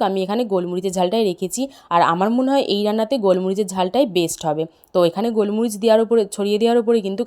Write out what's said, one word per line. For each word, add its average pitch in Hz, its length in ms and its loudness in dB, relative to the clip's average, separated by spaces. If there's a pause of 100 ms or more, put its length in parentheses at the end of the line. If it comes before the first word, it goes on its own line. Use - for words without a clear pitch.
আমি 196 220 0
এখানে 208 220 -2
গোলমরিচের 185 520 -2
ঝালটাই 190 280 2
রেখেছি। 185 380 -4 (280)
আর 170 120 4
আমার 175 280 2
মনে 262 200 0
হয় 277 140 2 (100)
এই 202 100 0
রান্নাতে 220 340 -2
গোলমরিচের 190 500 0
ঝালটাই 190 380 0
বেস্ট 175 400 -2
হবে। 156 180 -2 (280)
তো 185 120 0
এখানে 196 260 0
গোলমরিচ 214 480 -2
দেওয়ার 220 220 4
উপরে, 226 220 2 (120)
ছড়িয়ে 208 240 0
দেওয়ার 233 200 2
উপরে 233 220 2
কিন্তু 190 260 -4